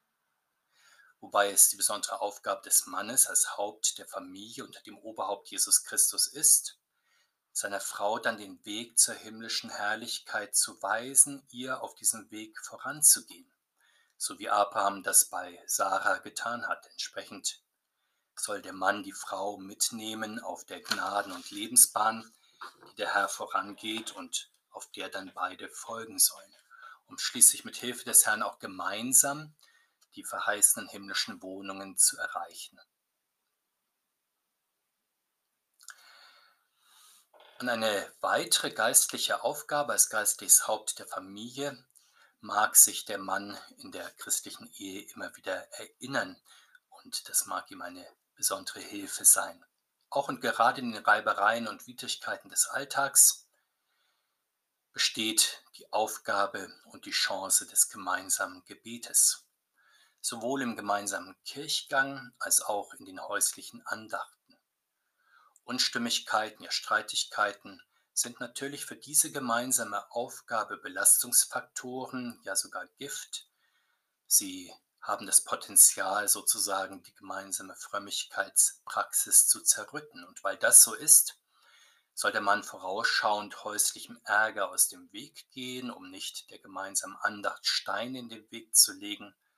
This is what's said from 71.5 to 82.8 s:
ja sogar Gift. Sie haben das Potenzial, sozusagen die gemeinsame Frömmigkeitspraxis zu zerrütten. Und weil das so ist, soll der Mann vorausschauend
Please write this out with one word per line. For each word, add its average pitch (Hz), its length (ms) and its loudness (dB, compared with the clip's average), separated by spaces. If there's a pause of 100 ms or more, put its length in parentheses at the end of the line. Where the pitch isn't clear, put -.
ja 98 120 -6
sogar - 300 -4 (140)
Gift. - 500 -10 (800)
Sie 92 440 2 (300)
haben 104 240 -4
das - 180 6
Potenzial, 101 840 4
sozusagen 98 760 0
die - 120 -20
gemeinsame 95 600 -10
Frömmigkeitspraxis - 1700 0
zu - 140 2
zerrütten. 131 640 -2
Und - 200 -12
weil 95 140 0
das 120 260 10
so 113 100 4
ist, - 440 6 (760)
soll - 180 0
der 107 100 0
Mann 101 220 2
vorausschauend 104 1000 -2